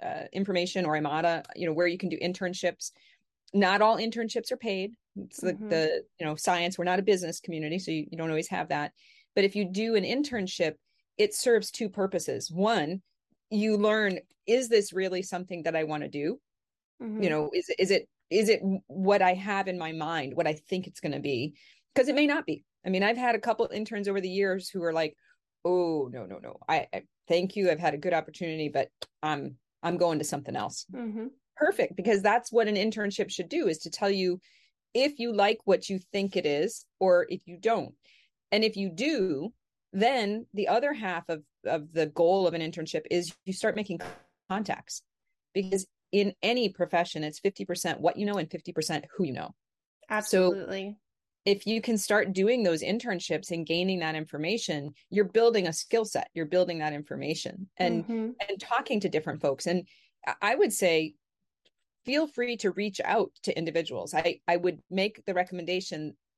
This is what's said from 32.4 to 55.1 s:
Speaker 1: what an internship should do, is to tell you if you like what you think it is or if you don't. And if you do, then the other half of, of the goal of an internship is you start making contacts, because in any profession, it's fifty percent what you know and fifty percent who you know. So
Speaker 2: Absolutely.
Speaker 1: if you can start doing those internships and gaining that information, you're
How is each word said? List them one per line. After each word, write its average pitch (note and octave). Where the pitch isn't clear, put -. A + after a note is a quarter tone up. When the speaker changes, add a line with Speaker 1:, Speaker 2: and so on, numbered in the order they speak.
Speaker 1:
what A3+
an G#3+
internship G3+
should E3+
do, D4
is D#3+
to E3
tell G3+
you F#3
if C#4+
you A#3
like G#3
what F#3
you F#3+
think G3
it F3+
is D3+
or F3+
if -
you F3
don't. G3+
And G#3+
if G#3+
you G3
do, F#3+
then A3
the G3
other C#4
half F#3
of, D#3
of D3+
the D#3+
goal F3
of D#3+
an E3
internship D#3+
is E3+
you F#3+
start G#3+
making G3+
contacts, -
because F#3+
in G3+
any A#3
profession, F3
it's D#3
fifty G3
percent E3+
what D#3+
you G#3
know G3+
and D#3+
fifty F3
percent D#3+
who F#3+
you C3+
know. -
So A3
Speaker 2:
Absolutely. F#3+
Speaker 1:
if G3+
you A3
can A3+
start G3+
doing A3
those E3
internships F#3+
and E3
gaining F3+
that D#3+
information, D#3
you're G3+